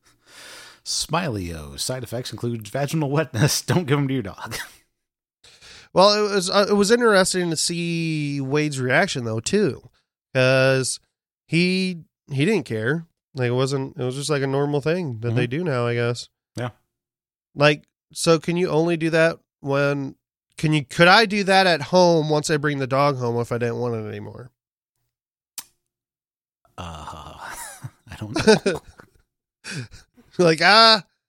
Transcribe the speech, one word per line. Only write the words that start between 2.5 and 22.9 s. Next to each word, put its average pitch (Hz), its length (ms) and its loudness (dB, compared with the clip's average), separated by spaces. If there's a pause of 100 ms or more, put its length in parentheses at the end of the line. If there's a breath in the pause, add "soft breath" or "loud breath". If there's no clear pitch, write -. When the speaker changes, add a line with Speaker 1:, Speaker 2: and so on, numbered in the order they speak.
Speaker 1:
vaginal 143 420 -4
wetness. 143 520 0
<laughs> - 0 -
Don't 170 240 0
give 143 120 0
'em 139 100 -2
to 135 60 -2
your 131 80 -2
dog. 98 340 -12 (1400 loud breath)
Speaker 2:
Well, 196 200 6 (140)
it 202 80 -4
was, 185 160 -2
uh, 202 200 4
it 202 40 4
was 202 160 2
interesting 190 600 4
to 156 60 -2
see 165 840 -4
Wade's 139 400 -2
reaction, 131 440 0
though, 113 160 -4
too, 190 500 -2 (440)
'cause 131 640 2 (480)
he, 180 540 0 (320)
he 135 120 0
didn't 196 200 0
care. 123 420 -4 (280)
Like, 123 140 -2
it 120 60 0
wasn't, 135 440 -4
it 135 60 -6
was 127 100 -4
just, 139 160 -8
like, 143 120 -2
a 139 40 -2
normal 143 340 -2
thing 156 400 -4
that 117 140 -4
they 123 120 0
Speaker 1:
Mm-hmm. 120 40 -10
Speaker 2:
do 156 140 -4
now, 127 220 -2
I 120 80 -2
guess. 120 340 -4 (280)
Speaker 1:
Yeah. 120 140 -6 (840)
Speaker 2:
Like, 147 300 2 (280)
so 165 260 2
can 170 180 -2
you 180 120 0
only 165 280 2
do 160 140 -2
that 165 280 2 (220)
when, 139 540 -2 (420)
can 156 160 0
you, 151 120 0
could 170 240 4
I 220 180 8
do 208 180 -2
that 190 220 4
at 160 160 2
home 170 480 4
once 151 200 0
I 156 80 2
bring 143 200 -2
the 135 80 -4
dog 135 300 2